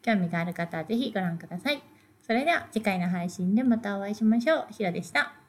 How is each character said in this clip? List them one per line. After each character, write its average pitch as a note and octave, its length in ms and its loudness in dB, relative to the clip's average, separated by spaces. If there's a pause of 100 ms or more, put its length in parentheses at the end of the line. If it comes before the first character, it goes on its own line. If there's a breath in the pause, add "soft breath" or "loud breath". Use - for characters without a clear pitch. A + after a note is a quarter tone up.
興 A3+ 140 2
味 F3 140 0
が E3+ 100 -2
あ E3+ 60 -2
る F3 80 -6
方 E3+ 240 -6
は D#3+ 60 -6
ぜ A3 120 -4
ひ A#3+ 180 0
ご G3 60 0
覧 E3+ 180 -2
く E3 100 -12
だ F3+ 120 -10
さ C#4+ 120 -2
い。 F#3 100 -2 (440 soft breath)
そ A3+ 80 0
れ C4 120 2
で E4+ 60 4
は - 200 0
次 A3 120 -2
回 F#3 160 2
の F3 100 0
配 F3 200 -2
信 F#3 260 0
で B3+ 80 4
ま A#3 140 4
た G3+ 200 -4
お G3 40 -6
会 G3+ 100 -6
い G#3 40 -4
し A3 80 -2
ま A3 160 4
し B3 120 2
ょ D4+ 100 4
う。 - 100 -10
ひ - 120 -6
ろ F3 80 0
で F3 120 -4
し - 80 -14
た。 - 220 0 (160)